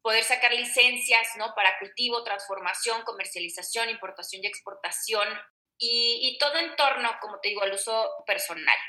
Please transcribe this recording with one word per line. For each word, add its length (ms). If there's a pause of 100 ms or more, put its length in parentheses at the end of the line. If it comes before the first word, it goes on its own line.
poder 240
sacar 300
licencias, 800
¿no? 180
Para 240
cultivo, 460
transformación, 760
comercialización, 880
importación 520
y 40
exportación, 800 (480)
y, 460
y 160
todo 180
en 200
torno, 440
como 200
te 100
digo, 120
al 120
uso 340 (180)
personal. 520 (100)